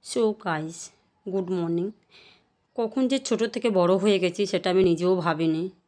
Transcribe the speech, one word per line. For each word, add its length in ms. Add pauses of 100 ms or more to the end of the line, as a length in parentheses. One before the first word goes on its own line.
So 280 (120)
গাইস, 460 (380)
গুড 220
মর্নিং। 400 (840)
কখন 340
যে 100
ছোট 260
থেকে 260
বড় 240
হয়ে 240
গেছি 280
সেটা 240
আমি 140
নিজেও 320
ভাবিনি। 540 (180)